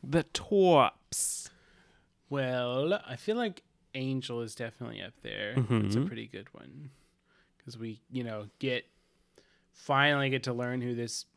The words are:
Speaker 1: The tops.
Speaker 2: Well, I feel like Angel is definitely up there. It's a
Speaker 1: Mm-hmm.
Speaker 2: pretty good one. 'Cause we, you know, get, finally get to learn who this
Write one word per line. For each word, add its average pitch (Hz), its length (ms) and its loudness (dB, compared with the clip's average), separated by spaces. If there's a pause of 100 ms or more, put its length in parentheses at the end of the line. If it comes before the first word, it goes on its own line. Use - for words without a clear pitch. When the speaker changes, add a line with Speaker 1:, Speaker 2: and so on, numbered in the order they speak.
Speaker 1:
The 143 200 2
tops. - 1300 4 (800)
Speaker 2:
Well, 127 640 0 (140)
I 127 80 -10
feel 214 200 -2
like 226 260 -2 (320)
Angel 131 480 -4
is 113 140 -8
definitely 113 460 -10
up 95 200 -12
there. 104 300 -6
It's 127 80 0
a - 40 4
Speaker 1:
Mm-hmm. 110 440 2
Speaker 2:
pretty 113 200 -8
good - 260 -14
one. 135 360 -18 (760)
'Cause 120 140 -14
we, 110 240 -10 (100)
you 127 120 -4
know, 107 240 -8 (120)
get, 127 260 0 (880)
finally 139 560 4
get 131 140 0
to 127 100 -2
learn 123 280 -2
who 120 140 -2
this 117 300 -6 (120)